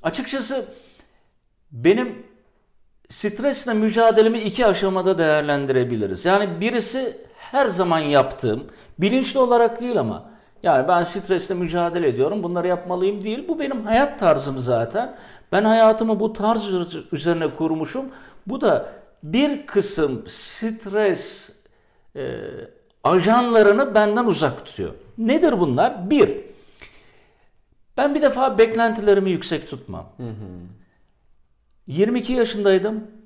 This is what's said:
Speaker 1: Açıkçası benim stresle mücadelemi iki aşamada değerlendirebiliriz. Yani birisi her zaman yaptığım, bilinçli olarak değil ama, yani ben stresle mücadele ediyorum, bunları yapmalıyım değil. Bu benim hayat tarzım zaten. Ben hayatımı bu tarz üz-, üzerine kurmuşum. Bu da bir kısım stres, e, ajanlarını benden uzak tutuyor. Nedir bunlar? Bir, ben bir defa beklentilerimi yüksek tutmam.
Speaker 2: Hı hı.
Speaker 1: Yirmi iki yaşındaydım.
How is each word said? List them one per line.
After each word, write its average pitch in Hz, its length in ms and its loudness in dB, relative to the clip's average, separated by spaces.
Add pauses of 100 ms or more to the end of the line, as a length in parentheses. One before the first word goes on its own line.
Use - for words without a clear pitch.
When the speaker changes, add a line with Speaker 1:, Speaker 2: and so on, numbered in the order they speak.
Speaker 1:
Açıkçası 254 600 -6 (1040)
benim 196 540 0 (840)
stresle 226 640 -4
mücadelemi 220 640 4
iki 220 260 -2
aşamada 185 520 2
değerlendirebiliriz. 135 1080 0
Yani 185 360 0
birisi 240 560 -4 (200)
her 269 300 0
zaman 175 320 0
yaptığım, 135 640 0 (360)
bilinçli 247 400 0
olarak 233 420 2
değil 233 180 -2
ama, 107 300 -6 (340)
yani 143 240 2
ben 175 160 2
stresle 185 520 -4
mücadele 170 520 -2
ediyorum, 143 360 0
bunları 175 240 -4
yapmalıyım 180 560 -2
değil. 220 240 -8
Bu 320 120 -4
benim 254 260 -6
hayat 240 340 0
tarzım 139 400 0
zaten. 123 580 -2 (340)
Ben 208 120 2
hayatımı 220 560 4
bu 220 140 -2
tarz 208 400 -2
üz-, 170 380 -4
üzerine 160 440 -2
kurmuşum. 160 500 -4 (420)
Bu 240 140 -6
da 175 280 2 (340)
bir 262 420 0
kısım 151 600 -2
stres, - 1300 -4 (600)
e, 131 240 -8 (640)
ajanlarını 220 920 4
benden 214 300 2
uzak 160 400 -2
tutuyor. - 280 -10 (240)
Nedir 254 420 2
bunlar? 175 500 0
Bir, - 380 2 (1500)
ben 285 180 0
bir 302 60 0
defa 262 360 2
beklentilerimi 220 760 4
yüksek 160 380 -4
tutmam. 90 360 -14 (120)
Speaker 2:
Hı 127 60 -12
hı. 113 120 -10 (1500)
Speaker 1:
Yirmi 214 320 2
iki 254 140 -4
yaşındaydım. 214 760 2 (180)